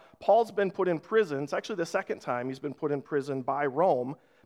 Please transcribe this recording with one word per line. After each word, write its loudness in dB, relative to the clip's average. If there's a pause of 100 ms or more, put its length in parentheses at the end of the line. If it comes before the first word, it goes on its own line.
(200)
Paul's 4
been 2
put -2
in 0
prison. 0
It's -8
actually -4
the -2
second -4
time -4
he's -8
been -6
put -4
in -2
prison -4
by -2
Rome, 0 (300)